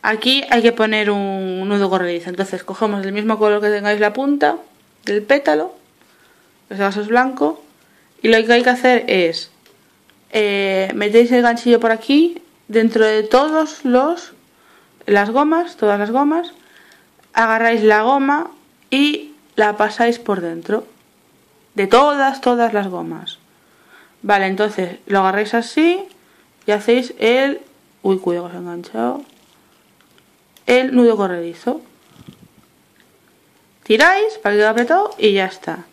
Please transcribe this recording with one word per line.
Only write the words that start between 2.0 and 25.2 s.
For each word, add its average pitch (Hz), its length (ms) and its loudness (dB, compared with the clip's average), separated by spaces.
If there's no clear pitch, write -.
Entonces 190 340 -8
cogemos 202 400 -4
el 196 80 -6
mismo 208 260 -2
color 208 220 2
que 208 80 -2
tengáis 208 300 -2
la 208 140 2
punta 285 460 -2
del 208 180 -4
pétalo, 285 520 0
en 208 60 -14
este 196 100 -4
caso 196 160 -4
es 208 80 -8
blanco, 262 540 -2
y - 60 0
lo 220 180 4
que 240 60 4
hay 240 100 6
que 247 80 2
hacer 247 380 2
es, 170 420 -2
eh, 196 640 -2
metéis 214 380 4
el 247 100 4
ganchillo 240 380 2
por 233 100 0
aquí, 285 520 2
dentro 226 360 2
de 214 180 2
todos 302 600 0
los, 269 480 0
las 202 240 2
gomas, 311 460 0
todas 202 220 0
las 208 120 -4
gomas, 302 420 -2
agarráis 226 500 0
la 214 200 4
goma 277 480 0
y 285 440 -2
la 208 200 0
pasáis 233 420 0
por 196 220 -4
dentro. 170 460 -6
De 196 120 -2
todas, 269 540 2
todas 240 320 0
las 202 160 -2
gomas. 170 500 -10
Vale, 202 240 0
entonces 190 600 -4
lo 196 120 0
agarráis 196 340 0